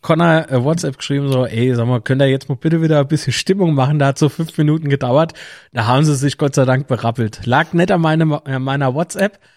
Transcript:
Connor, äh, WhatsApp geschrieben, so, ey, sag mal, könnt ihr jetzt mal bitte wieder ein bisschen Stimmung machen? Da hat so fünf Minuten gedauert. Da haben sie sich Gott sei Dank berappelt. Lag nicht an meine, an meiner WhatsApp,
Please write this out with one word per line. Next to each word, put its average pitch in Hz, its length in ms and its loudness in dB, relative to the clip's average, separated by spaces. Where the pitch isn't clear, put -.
Connor, 165 500 2
äh, 127 140 0
WhatsApp 151 340 -2
geschrieben, 143 320 -4
so, 127 160 0
ey, 123 280 0
sag 117 120 0
mal, 123 140 0
könnt 131 200 -2
ihr 139 80 4
jetzt 135 200 -2
mal 139 80 -2
bitte 165 260 0
wieder 156 180 4
ein 139 80 0
bisschen 147 240 -2
Stimmung 185 420 0
machen? 139 260 2
Da 139 80 2
hat 139 100 -2
so 151 100 2
fünf - 300 -6
Minuten 151 320 0
gedauert. 135 420 0
Da 117 140 -2
haben 127 180 4
sie 151 120 4
sich 135 220 -2
Gott 143 180 -2
sei 139 80 4
Dank 131 240 0
berappelt. 113 580 -4
Lag 135 260 0
nicht 175 200 0
an 180 100 2
meine, 156 420 0
an 135 180 -6
meiner 135 320 -2
WhatsApp, 185 440 -4